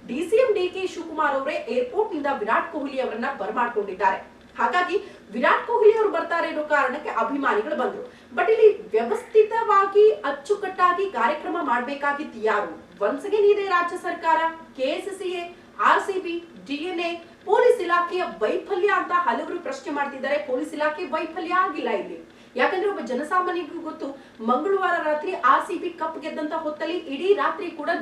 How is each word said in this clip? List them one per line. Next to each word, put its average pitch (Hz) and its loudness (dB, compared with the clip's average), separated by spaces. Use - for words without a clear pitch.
ಡಿ 294 -4
ಸಿ 440 4
ಎಂ 466 6
ಡಿ 359 0
ಕೆ 370 -6
ಶಿವಕುಮಾರ್ 311 -2
ಅವರೇ 277 -4
ಏರ್‌ಪೋರ್ಟ್ 349 0
ನಿಂದ 285 -2
ವಿರಾಟ್ 220 0
ಕೊಹ್ಲಿ 269 -4
ಅವರನ್ನ 233 -4
ಬರಮಾಡ್ಕೊಂಡಿದ್ದಾರೆ. 196 -2
ಹಾಗಾಗಿ 349 2
ವಿರಾಟ್ 302 2
ಕೊಹ್ಲಿ 453 6
ಅವರು 427 2
ಬರ್ತಾರೆ 330 0
ಅನ್ನೋ 302 -4
ಕಾರಣಕ್ಕೆ 277 0
ಅಭಿಮಾನಿಗಳು 277 0
ಬಂದ್ರು. 247 -2
But 381 4
ಇಲ್ಲಿ 427 6
ವ್ಯವಸ್ಥಿತವಾಗಿ 415 4
ಅಚ್ಚುಕಟ್ಟಾಗಿ 370 0
ಕಾರ್ಯಕ್ರಮ 285 -2
ಮಾಡ್ಬೇಕಾಗಿತ್ತು 277 -2
ಯಾರು? 202 -2
Once 277 -2
again 403 2
ಇದೇ 403 6
ರಾಜ್ಯ 359 0
ಸರ್ಕಾರ, 339 0
ಕೆ 262 -4
ಎಸ್ 359 -4
ಸಿ 381 -6
ಎ, 349 -6
ಆರ್ 294 4
ಸಿ 381 -4
ಬಿ, 339 -6
ಡಿ 277 -6
ಎನ್ 339 -4
ಎ, 339 -6
ಪೊಲೀಸ್ 480 6
ಇಲಾಖೆಯ 349 0
ವೈಫಲ್ಯ 359 -2
ಅಂತ - -2
ಹಲವರು 302 0
ಪ್ರಶ್ನೆ 277 -8
ಮಾಡ್ತಿದ್ದಾರೆ. 277 -2
ಪೊಲೀಸ್ 294 -4
ಇಲಾಖೆ 302 -2
ವೈಫಲ್ಯ 330 -4
ಆಗಿಲ್ಲ 359 -2
ಇಲ್ಲಿ. 180 -6
ಯಾಕಂದ್ರೆ 381 0
ಒಬ್ಬ 320 -6
ಜನಸಾಮಾನ್ಯರಿಗೂ 339 -4
ಗೊತ್ತು, 311 -10
ಮಂಗಳವಾರ 339 2
ರಾತ್ರಿ 302 -2
ಆರ್ 302 4
ಸಿ 359 -4
ಬಿ 339 -6
ಕಪ್ - -6
ಗೆದ್ದಂತ 302 -6
ಹೊತ್ತಲ್ಲಿ 311 -4
ಇಡೀ 330 2
ರಾತ್ರಿ 330 -2
ಕೂಡ - -6